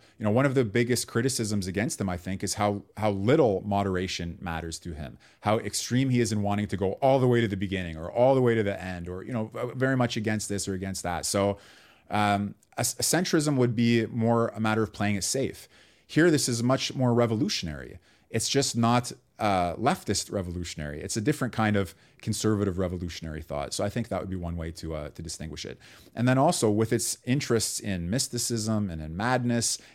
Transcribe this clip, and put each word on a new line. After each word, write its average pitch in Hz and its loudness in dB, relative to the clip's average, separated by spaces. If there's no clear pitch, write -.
You 101 -4
know, 104 4
one 127 4
of 135 0
the 135 4
biggest 117 0
criticisms 110 -2
against 98 -4
him, 98 -2
I 90 -4
think, 92 -6
is 196 -4
how, 101 0
how 107 0
little 104 4
moderation 92 -2
matters 82 -8
to 87 -10
him, 73 -12
how 107 2
extreme 123 -2
he 123 4
is 107 2
in 104 0
wanting 101 0
to 98 -2
go 95 0
all 135 4
the 131 4
way 120 4
to 117 2
the 101 -2
beginning 92 -4
or 78 -8
all 131 4
the 131 4
way 117 4
to 113 2
the 98 -2
end, 90 -8
or, 90 -10
you - -10
know, 110 -4
very 131 0
much 123 2
against 107 -2
this 101 -4
or 98 -2
against 95 -6
that. 87 -4
So, 101 2
um, 101 2
a, - -4
a - -2
centrism 156 2
would 120 4
be 117 4
more 117 2
a 110 -8
matter 110 2
of 104 -2
playing 101 0
it 95 -4
safe. - -4
Here, 165 4
this 143 2
is 117 0
much 131 0
more 127 4
revolutionary. 107 0
It's - -2
just 139 0
not, 120 2
uh, 92 2
leftist 120 -2
revolutionary. 85 -6
It's - -6
a 113 -2
different 123 -2
kind 107 2
of 98 -2
conservative 104 0
revolutionary 85 -6
thought. 71 -6
So - -2
I 101 -2
think 113 -4
that 92 -4
would 85 -8
be 92 -4
one 85 -6
way 82 -6
to, 80 -8
uh, 73 -8
to - -14
distinguish 80 -10
it. - -12
And 117 2
then 131 6
also 139 4
with 107 2
its - -2
interests 120 0
in 90 -4
mysticism 110 -2
and 80 -6
in 78 -8
madness 120 0